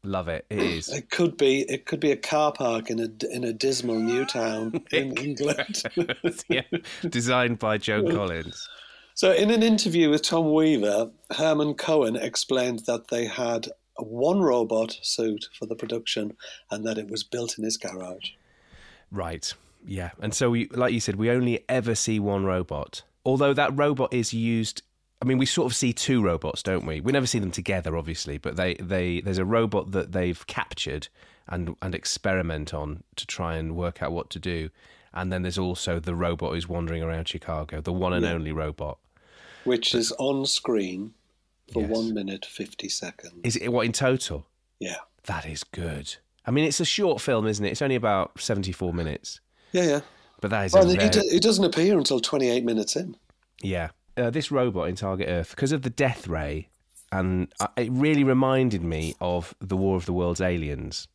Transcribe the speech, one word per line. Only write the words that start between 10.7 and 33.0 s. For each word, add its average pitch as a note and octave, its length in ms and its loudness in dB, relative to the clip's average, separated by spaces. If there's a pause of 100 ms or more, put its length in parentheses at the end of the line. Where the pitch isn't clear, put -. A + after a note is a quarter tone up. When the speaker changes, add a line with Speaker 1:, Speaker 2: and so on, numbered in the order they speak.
Speaker 2:
Herman D3+ 420 2
Cohen C3+ 420 4
explained B2 680 -2
that A#2+ 220 -4
they A#2 180 0
had A#2 440 -2 (280)
one B2+ 440 2
robot A#2 600 2
suit A2 460 -2 (100)
for - 80 -10
the A2+ 100 -6
production A2+ 600 -6 (320)
and G#2+ 160 -6
that A2 140 -2
it G#2 100 -10
was G#2+ 140 -6
built A#2+ 340 -6
in A2+ 60 -6
his A2 140 -2
garage. F#2 540 -10 (840)
Speaker 1:
Right. E2 400 -6 (320)
Yeah. F#2 260 -6 (100)
And G#2+ 120 -4
so, B2+ 180 2
we, A#2 180 0
like B2 240 2
you A#2 80 0
said, G2+ 160 -2
we A2 120 2
only A#2+ 380 2
ever A#2 280 0
see G#2+ 220 0
one G2+ 280 0
robot. F2+ 560 -2 (240)
Although C3+ 280 4
that C3+ 240 2
robot C#3+ 360 2
is A#2+ 200 0
used, A2+ 500 0 (380)
I A#2+ 40 -4
mean, C3 120 4
we C3+ 80 4
sort C#3 240 0
of A#2+ 60 -2
see A#3+ 160 2
two B2+ 320 2
robots, F2 400 -2
don't F#2 220 -2
we? D2+ 160 -4
We G#2+ 100 0
never C3+ 160 2
see A#2+ 120 0
them F#2+ 120 -2
together, F2 460 -2
obviously, D#2 400 -6
but - 180 -8
they, F2+ 200 0
they, F2+ 440 -2
there's F#2+ 180 -2
a F#2 60 0
robot G#2 480 2
that F#2 220 -2
they've F2 340 -2
captured - 640 -6 (400)
and, F2 320 -4
and F#2 120 -4
experiment E2+ 800 -2
on D2+ 300 -8 (140)